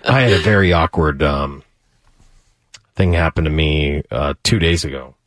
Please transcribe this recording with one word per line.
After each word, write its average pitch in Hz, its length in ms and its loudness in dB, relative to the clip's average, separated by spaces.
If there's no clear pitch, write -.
I 131 160 2
had 120 120 4
a 95 60 2
very 98 340 2
awkward, 78 500 0
um, 69 400 -4
thing 90 180 2
happen 82 320 0
to 78 40 -2
me, 76 640 -2
uh, 71 220 -4
two - 160 0
days 82 240 0
ago. 67 320 -12